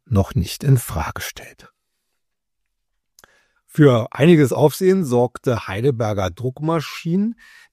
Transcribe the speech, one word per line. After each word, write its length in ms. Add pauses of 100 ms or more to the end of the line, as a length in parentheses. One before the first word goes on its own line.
noch 300
nicht 300
in 140
Frage 420
stellt. 520 (1900)
Für 440
einiges 420
Aufsehen 520
sorgte 640
Heidelberger 640
Druckmaschinen, 1080 (360)